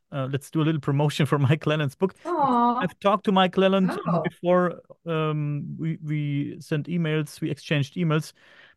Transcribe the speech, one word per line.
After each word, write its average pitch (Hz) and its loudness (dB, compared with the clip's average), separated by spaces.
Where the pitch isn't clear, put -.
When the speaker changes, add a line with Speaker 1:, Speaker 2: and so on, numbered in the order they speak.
Speaker 1:
Uh, 135 -6
let's 135 -6
do 160 0
a 151 2
little 160 0
promotion 147 2
for 147 2
<laughs> 143 4
Mike 156 2
Cleland's 151 -2
book. 190 -2
Speaker 2:
Aw. 247 2
Speaker 1:
I've - -4
talked 202 2
to 208 2
Mike 185 4
Cleland, 190 2
um, 170 0
Speaker 2:
Wow. 165 0
Speaker 1:
before. 175 0
Um, 151 -2
we, 160 -4
we 147 -4
sent 147 -4
emails, 156 -2
we 156 -4
exchanged 143 -2
emails, 156 0